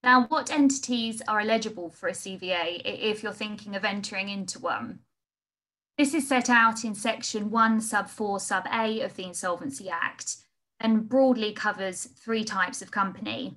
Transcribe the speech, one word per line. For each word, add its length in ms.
Now, 240
what 240
entities 720
are 140
eligible 500
for 180
a 60
C 220
V 160
A 20
i-, 300
if 380
you're 100
thinking 420
of 100
entering 440
into 320
one? 400
This 160
is 140
set 200
out 360
in 100
section 560
one 300
sub 280
four 300
sub 340
A 280
of 160
the 80
Insolvency 680
Act 460
and 300
broadly 440
covers 520
three 400
types 360
of 120
company. 640